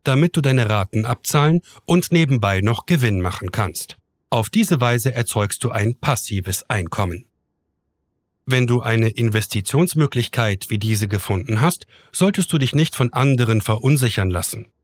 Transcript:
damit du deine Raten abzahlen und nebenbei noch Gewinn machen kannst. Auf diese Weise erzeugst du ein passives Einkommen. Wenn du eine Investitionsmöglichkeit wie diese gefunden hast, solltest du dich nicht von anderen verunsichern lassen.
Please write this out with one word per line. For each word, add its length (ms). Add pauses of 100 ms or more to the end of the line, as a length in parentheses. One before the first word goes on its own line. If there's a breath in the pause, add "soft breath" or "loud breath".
damit 340
du 40
deine 280
Raten 360
abzahlen 560 (240 loud breath)
und 260
nebenbei 500
noch 240
Gewinn 340
machen 320
kannst. 460 (320)
Auf 200
diese 300
Weise 340
erzeugst 500
du 80
ein 240
passives 720
Einkommen. 560 (1200)
Wenn 220
du 140
eine 280
Investitionsmöglichkeit 1600
wie 100
diese 280
gefunden 540
hast, 260 (240 soft breath)
solltest 420
du 40
dich 180
nicht 200
von 160
anderen 500
verunsichern 680
lassen. 380 (160)